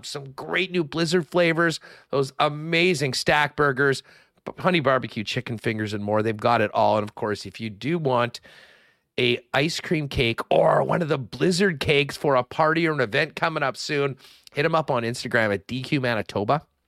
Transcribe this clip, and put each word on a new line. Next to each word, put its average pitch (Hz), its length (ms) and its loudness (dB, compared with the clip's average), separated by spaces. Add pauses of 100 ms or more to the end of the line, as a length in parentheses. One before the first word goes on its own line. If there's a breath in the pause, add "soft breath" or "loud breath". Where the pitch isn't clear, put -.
some 139 280 -12
great 175 400 -4
new 175 140 0
Blizzard 165 420 0
flavors, 170 540 2 (280 loud breath)
those 135 300 0
amazing 151 760 0
stack 147 440 2
burgers, 139 460 2 (420 soft breath)
b-, - 120 -8
honey 175 220 2
barbecue 123 420 0
chicken 117 360 -6
fingers 110 360 -2
and 104 80 -4
more. 107 220 0
They've 110 140 0
got 117 240 2
it 104 120 0
all. 107 240 4
And, 104 60 0
of 104 120 -10
course, 107 300 -6
if 95 140 -16
you 113 100 -6
do 117 280 -4
want 123 420 0 (800 soft breath)
a 123 200 2 (140)
ice 147 280 0
cream 156 260 -2
cake 117 320 0 (100)
or - 320 4
one 139 200 0
of 156 80 -4
the 151 80 0
Blizzard 160 640 0
cakes 143 340 0
for 143 200 2
a 123 80 4
party 160 440 2
or 156 60 0
an 143 80 -2
event 135 340 -2
coming 160 280 -2
up 131 120 -2
soon, 143 400 -2 (380 loud breath)
hit 147 100 -2
'em 160 120 2
up 156 140 0
on 123 140 0
Instagram 117 500 0
at 98 140 -6
D 127 140 -6
Q 139 180 -2
Manitoba. 120 600 -2 (260)